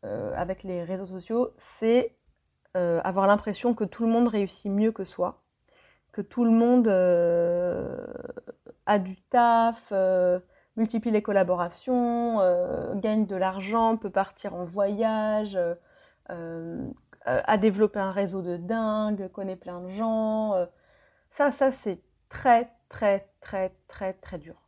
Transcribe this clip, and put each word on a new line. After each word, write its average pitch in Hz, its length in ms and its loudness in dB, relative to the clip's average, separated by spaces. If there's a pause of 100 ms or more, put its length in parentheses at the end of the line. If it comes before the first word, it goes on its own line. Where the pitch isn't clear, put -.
euh, 104 280 -8
avec 185 280 -8
les 180 200 -8
réseaux 185 220 -8
sociaux, 220 520 -4
c'est, 233 580 0 (600)
euh, 170 280 0
avoir 190 240 2
l'impression 208 460 2
que 220 100 -2
tout 226 220 -4
le 226 60 2
monde 233 160 4
réussit 202 440 -2
mieux 214 200 2
que 202 120 -8
soi, - 400 -6 (720)
que 208 80 -6
tout 240 240 -2
le 226 60 6
monde, 233 360 6
euh, 175 1200 2 (760)
a 208 140 2
du 185 160 -8 (140)
taf, 233 640 2
euh, 185 480 2 (380)
multiplie 226 340 0
les 214 100 4
collaborations, 220 1200 0
euh, 180 560 0
gagne 214 300 0
de 190 100 -8
l'argent, 196 640 0
peut 214 120 -8
partir 190 460 -4
en 180 80 -8
voyage, 208 920 -2
euh, 175 200 -2 (560)
euh, 165 560 -10 (380)
a 127 320 0
développé 208 420 2
un 190 120 -4
réseau 190 300 -4
de 175 160 -6
dingue, 214 720 -4
connaît 190 260 -10
plein 175 240 -14
de 180 80 -12
gens, 220 640 -2
euh. 180 120 0 (640)
Ça, 285 220 2
ça, 269 200 2
c'est 208 300 -8 (280)
très, 240 420 2 (160)
très, 202 400 0 (140)
très, 190 340 -6 (140)
très, 190 240 -8
très - 240 -14
dur. 160 180 -16 (120)